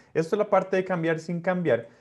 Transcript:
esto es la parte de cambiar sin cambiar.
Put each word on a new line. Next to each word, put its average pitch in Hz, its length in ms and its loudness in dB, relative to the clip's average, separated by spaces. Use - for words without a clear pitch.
esto 165 220 0
es - 20 -2
la 208 100 0
parte 190 280 2
de 185 80 2
cambiar 165 360 -2
sin 170 220 -6
cambiar. 170 460 0